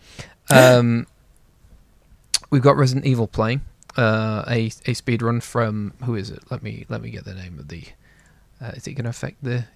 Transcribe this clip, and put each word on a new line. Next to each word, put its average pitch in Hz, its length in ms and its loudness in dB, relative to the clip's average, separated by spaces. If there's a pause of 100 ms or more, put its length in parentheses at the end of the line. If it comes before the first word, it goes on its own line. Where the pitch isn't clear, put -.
(500)
um, 123 560 6 (1400)
we've 139 120 2
got 139 140 6
Resident 131 300 2
Evil 120 220 2
playing, 113 320 -2 (360)
uh, 110 520 0
a, 113 220 0 (160)
a 123 80 -2
speed 117 280 -2
run 117 180 0
from, 107 520 -4 (120)
who 120 120 -2
is 101 140 -8
it? - 200 -16
Let 123 120 -8
me, 110 260 -12
let 113 140 -8
me 113 80 -12
get 107 140 -14
the 98 100 -14
name 92 240 -16
of - 100 -18
the, 82 160 -14 (760)
uh, 117 140 -12
is - 120 -16
it - 80 -12
gonna 117 160 -6
affect - 340 -10
the, 123 200 -2 (120)